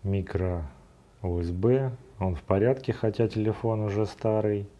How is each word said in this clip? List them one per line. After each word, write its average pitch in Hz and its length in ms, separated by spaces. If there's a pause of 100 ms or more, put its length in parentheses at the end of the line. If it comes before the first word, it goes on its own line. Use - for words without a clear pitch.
микро 92 640 (540)
У 87 180
С 87 120
Б. 123 400 (260)
Он 92 160
в 76 80
порядке, 117 500
хотя 110 360
телефон 110 540
уже 104 220
старый. 104 640 (120)